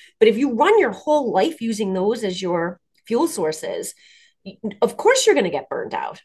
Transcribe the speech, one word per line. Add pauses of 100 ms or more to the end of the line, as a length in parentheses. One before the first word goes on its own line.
(200)
But
if
you
run
your
whole
life
using
those
as
your (280)
fuel
sources, (500)
y-, (240)
of
course
you're
gonna
get
burned
out.